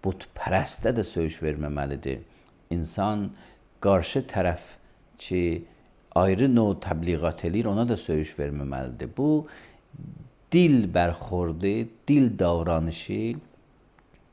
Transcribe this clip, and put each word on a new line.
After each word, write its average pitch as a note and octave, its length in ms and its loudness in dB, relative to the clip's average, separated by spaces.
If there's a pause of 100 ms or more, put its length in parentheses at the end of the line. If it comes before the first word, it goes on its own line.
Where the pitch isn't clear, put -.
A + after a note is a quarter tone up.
butpərəstə - 920 -4
də G#2+ 80 0
söyüş D#2+ 380 -4
verməməlidir. C#2+ 760 -4 (520)
İnsan G2 600 -2 (520)
qarşı G2 400 4
tərəf F2 540 -4 (420)
ki, E2+ 460 -2 (500)
ayrı F#2+ 340 4
növ A2+ 320 4
təbliğat E2 640 -2
eləyir, G2 220 0
ona A2 220 0
da A2+ 80 0
söyüş D#2+ 420 -4
verməməlidir. C2+ 760 -6
Bu D3+ 300 0 (1040)
dil C3+ 420 6
bərxordu, F2+ 960 0 (200)
dil C3 300 6
davranışı E2+ 1000 0 (960)